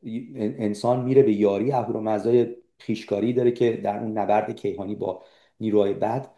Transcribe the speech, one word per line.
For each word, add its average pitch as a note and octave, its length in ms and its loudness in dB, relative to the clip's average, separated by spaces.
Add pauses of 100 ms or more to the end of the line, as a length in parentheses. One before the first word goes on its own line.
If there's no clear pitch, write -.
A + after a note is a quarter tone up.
ان-، A#2 560 -6
انسان A#2 460 -2
میره C3+ 180 6
به A2+ 100 4
یاری G#2 400 2
اهورامزدای A#2 840 0 (220)
خیشکاری G#2+ 540 -4
داره A#2+ 200 2
که A#2+ 200 2
در G2+ 260 -4
اون A2 200 -6
نبرد G#2 380 0
کیهانی G2+ 380 -6
با G2+ 280 -6 (380)
نیروهای G#2 340 2
بد، A#2+ 440 -2